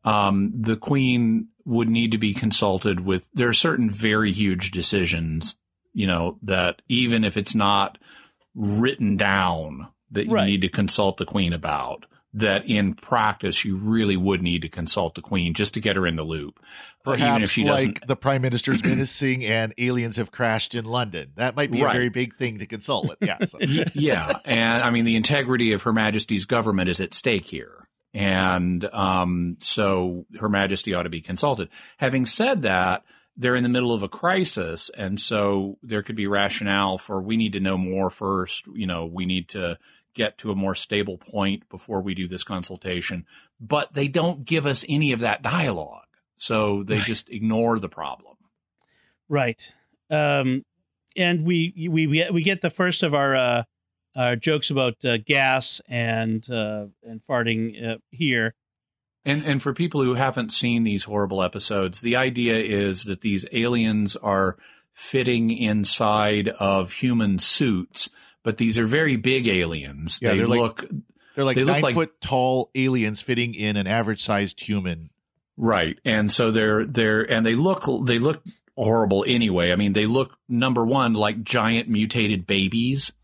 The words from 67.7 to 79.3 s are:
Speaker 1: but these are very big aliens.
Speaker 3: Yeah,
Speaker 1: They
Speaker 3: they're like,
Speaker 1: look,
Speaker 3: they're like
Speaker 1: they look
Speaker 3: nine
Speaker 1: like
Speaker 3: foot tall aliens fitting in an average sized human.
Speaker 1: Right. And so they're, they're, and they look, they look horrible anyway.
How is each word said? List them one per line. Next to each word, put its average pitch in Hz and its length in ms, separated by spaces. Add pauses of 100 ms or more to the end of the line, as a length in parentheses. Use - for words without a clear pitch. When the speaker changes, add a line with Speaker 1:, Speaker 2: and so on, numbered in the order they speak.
Speaker 1:
but 110 140
these 113 220
are 117 80
very 143 300
big 123 300
aliens. 82 760
Speaker 3:
Yeah, 117 80
Speaker 1:
They 98 80
Speaker 3:
they're - 100
like, 120 120
Speaker 1:
look, - 240 (500)
Speaker 3:
they're 139 100
like 131 120
Speaker 1:
they 131 80
look 135 100
Speaker 3:
nine 151 80
Speaker 1:
like 131 120
Speaker 3:
foot 160 260
tall 127 540
aliens 127 460
fitting 120 340
in 104 220
an 98 100
average 110 360
sized 101 380
human. 90 500 (460)
Speaker 1:
Right. 98 480
And 107 280
so 113 180
they're, 110 360
they're, 110 360
and 113 220
they 113 120
look, 175 280 (220)
they 120 120
look 151 240 (340)
horrible 107 500
anyway. 98 460